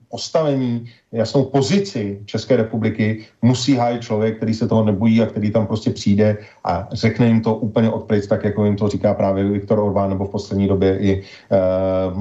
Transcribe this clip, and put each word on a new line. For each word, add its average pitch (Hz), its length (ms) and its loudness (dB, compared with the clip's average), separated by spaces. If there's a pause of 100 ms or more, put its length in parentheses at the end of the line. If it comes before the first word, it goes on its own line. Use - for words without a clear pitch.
(140)
postavení, 127 720 -2 (260)
jasnou 117 380 0
pozici 123 760 -2
České - 360 -2
republiky 110 640 -2 (160)
musí 127 320 2
hájit 120 320 0
člověk, 110 320 -2
který 110 160 -2
se 110 160 -2
toho 110 160 2
nebojí 110 360 4
a 110 40 2
který 104 240 -2
tam 107 160 0
prostě 110 240 -2
přijde 104 480 2 (240)
a 87 320 -4
řekne 117 340 2
jim 113 140 4
to 110 160 0
úplně 113 320 0
odpryč, 104 400 -2
tak 104 140 0
jako 104 220 0
jim 101 120 2
to 107 80 -2
říká 101 320 0
právě 98 320 0
Viktor 101 300 0
Orbán 98 340 0
nebo 101 120 -4
v 107 120 -6
poslední 98 300 -2
době 95 340 2
i, 98 100 2 (400)
eh, 98 60 4 (640)